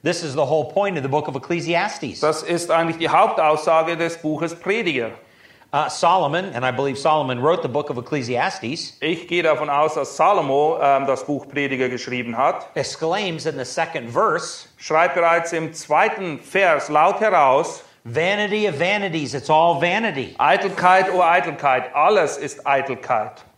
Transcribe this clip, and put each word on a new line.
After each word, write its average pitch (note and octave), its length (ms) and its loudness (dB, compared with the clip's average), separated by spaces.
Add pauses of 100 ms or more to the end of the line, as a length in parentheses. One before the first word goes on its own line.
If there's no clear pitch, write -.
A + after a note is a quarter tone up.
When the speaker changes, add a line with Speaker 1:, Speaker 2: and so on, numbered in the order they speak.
Speaker 1:
This E3+ 200 -2
is D3+ 100 -6
the C#3 140 0
whole D3+ 260 0
point G3 240 0
of C3+ 60 -4
the C3+ 60 -4
book D3+ 200 -2
of C3+ 80 -8
Ecclesiastes. E3 840 -4
Speaker 2:
Das D#3 220 0
ist E3+ 280 -4
eigentlich E3 260 2
die D#3+ 140 -2
Hauptaussage D#3+ 880 2
des E3 180 -4
Buches D#3 380 -4
Prediger. E3+ 560 -4 (600)
Speaker 1:
Uh, D3 160 0
Solomon, E3+ 560 2 (100)
and B2 100 -4
I B2+ 60 2
believe C3+ 260 -2
Solomon C#3 440 0
wrote E3+ 200 2
the C#3+ 80 -4
book C#3+ 220 -4
of B2 80 -6
Ecclesiastes, B2+ 1040 -4
Speaker 2:
Ich F3 240 -4
gehe E3+ 160 -2
davon D3+ 260 0
aus, D3+ 260 0
dass C#3+ 220 -6
Salomo, D#3 640 2
ähm, C#3 260 4
das C3+ 200 -2
Buch C#3+ 220 -6
Prediger C3 400 -2
geschrieben A#2+ 500 -6
hat. C#3+ 380 0
Speaker 1:
exclaims E3 680 -4
in C#3 120 -6
the B2+ 60 -6
second C#3+ 440 -6
verse, E3+ 600 -2 (100)
Speaker 2:
Schreibt F3 380 2
bereits E3+ 360 2
im D#3+ 220 -4
zweiten F#3 640 0
Vers F3 500 0
laut E3+ 320 4
heraus, D#3 640 4 (220)
Speaker 1:
"Vanity G3+ 640 0
of D3 100 -4
vanities, E3+ 560 -2
it's C#3+ 160 -6
all D#3+ 300 4
vanity." F3 580 -2
Speaker 2:
Eitelkeit, F#3 720 4
o F#3 80 2
Eitelkeit, D#3+ 760 2
alles E3 440 2
ist C#3 260 -10
Eitelkeit. C3 800 -2 (140)